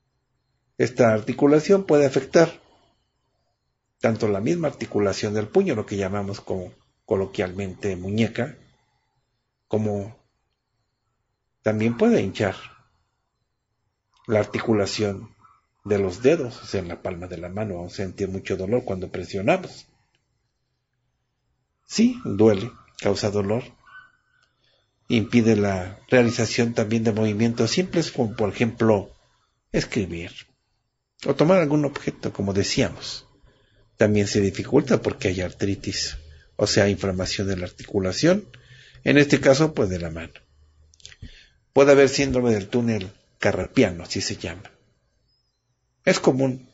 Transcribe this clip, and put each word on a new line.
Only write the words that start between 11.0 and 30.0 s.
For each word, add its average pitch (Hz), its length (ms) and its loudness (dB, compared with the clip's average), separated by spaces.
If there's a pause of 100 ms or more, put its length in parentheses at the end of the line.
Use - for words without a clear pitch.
también 110 360 0
puede 220 240 4
hinchar 98 340 -2 (1700)
la 107 120 2
articulación 104 920 -2 (520)
de 101 140 2
los 95 220 -4
dedos, 127 400 0
o - 40 -20
sea, 98 160 -4
en 87 60 -10
la 87 140 -12
palma 90 260 -8
de 87 100 -12
la 85 120 -12
mano, 101 260 -6
vamos 87 180 -12
a - 40 -12
sentir 95 320 -6
mucho 95 280 -6
dolor 104 280 -2
cuando 92 240 -6
presionamos. 123 800 -4 (2000)
Sí, 240 380 0
duele, 107 480 2 (320)
causa 101 260 0
dolor, 101 340 -2 (1500)
impide 113 480 4
la 98 500 -2
realización 117 640 2
también 113 300 0
de 113 80 2
movimientos 110 600 0
simples, 180 420 -2
como 113 200 -2
por 104 160 -2
ejemplo 107 600 0 (640)
escribir 85 580 -4 (920)